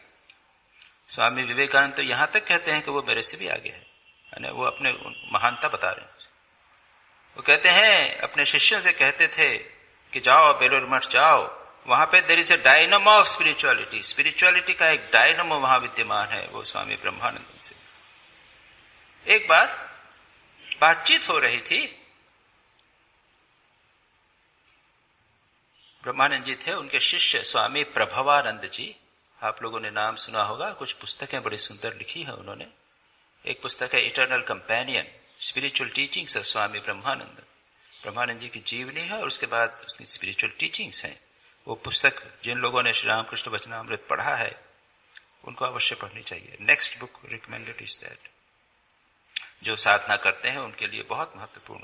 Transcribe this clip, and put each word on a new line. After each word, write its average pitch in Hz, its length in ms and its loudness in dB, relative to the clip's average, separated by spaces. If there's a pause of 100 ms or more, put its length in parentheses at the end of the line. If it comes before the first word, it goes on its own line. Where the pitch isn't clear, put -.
(1080)
स्वामी 123 360 0
विवेकानंद 139 520 0
तो 139 60 -4
यहां 131 260 0
तक 214 200 0
कहते 170 240 0
हैं 151 100 0
कि 147 100 -8
वो 139 120 -2
मेरे 113 180 -2
से - 160 -6
भी 92 100 -8
आगे - 220 -6
है, - 120 -18 (520)
यानी - 160 -10
वो 127 160 -6
अपने 131 260 -4 (420)
महानता 117 340 0
बता - 240 -2
रहे - 140 -10
हैं। - 100 -20 (1200)
वो - 80 -16
कहते 151 260 6
हैं, 190 480 6
अपने - 280 -2
शिष्यों 202 340 2
से 180 140 2
कहते 143 340 2
थे 139 300 0 (560)
कि 135 60 -6
जाओ 143 400 8
बेलूर 127 260 2
मठ 127 200 0
जाओ, 135 560 4 (260)
वहां 131 180 4
पे 180 160 6
there 165 240 2
is 170 120 4
a - 80 2
dynamo 196 580 8
of - 140 -2
spirituality, 135 680 0
Spirituality 175 680 2
का 165 160 4
एक - 240 0
dynamo 156 460 4
वहां 131 200 4
विद्यमान 107 480 -4
है। 98 200 -8
वो 107 160 -12
स्वामी 101 320 -8
ब्रह्मानंद - 640 -8
से - 160 -18 (1600)
एक - 120 0
बार 165 200 8 (1120)
बातचीत 165 480 4
हो 160 100 2
रही 120 220 0
थी, 247 360 -4 (4000)
ब्रह्मानंद 131 400 0
जी 131 120 -8
थे, 165 180 -8
उनके 143 260 -4
शिष्य - 440 0
स्वामी 127 400 0
प्रभवानंद 123 880 0
जी, 143 220 -12 (480)
आप 110 200 -4
लोगों 113 160 -6
ने 110 100 -10
नाम 107 260 -4
सुना 110 280 -2
होगा, 135 300 -6
कुछ - 200 -10
पुस्तकें 131 500 -10
बड़ी 110 140 -6
सुंदर 104 360 -8
लिखी 107 300 -12
हैं 135 80 -14
उन्होंने। - 360 -16 (760)
एक - 160 -10
पुस्तक 127 320 -8
है 127 80 2
Eternal 127 400 -2
Companion, 117 760 -6 (260)
Spiritual 135 480 -4
Teachings 139 480 -6
of 101 60 -8
Swami 104 360 -4
Brahmananda। 110 640 -8 (580)
Brahmananda 117 360 -6
जी 120 100 -14
की 113 100 -16
जीवनी 131 420 -10
है 190 160 -8
और 160 100 -6
उसके - 180 -4
बाद 117 420 -2
उसकी - 180 -12
spiritual - 540 -10
teachings - 460 -8
हैं। - 160 -14 (460)
वो 113 80 -8
पुस्तक - 680 -4
जिन 120 140 -6
लोगों 123 260 -2
ने 117 100 0
श्री 113 140 -4
रामकृष्ण 113 440 -4
वचनामृत 113 580 -10
पढ़ा 139 260 -2
है - 300 -8 (800)
उनको 120 200 -8
अवश्य 127 300 -4
पढ़नी 101 260 -14
चाहिए। - 400 -18
Next 127 340 0
book - 380 -18
recommended 113 500 -16
is 110 120 -8
that। - 340 -20 (1300)
जो 110 120 -6
साधना 104 400 2
करते 104 340 -2
हैं 135 80 -6
उनके 113 300 -10
लिए 107 160 -10
बहुत 123 320 -8
महत्वपूर्ण - 480 -20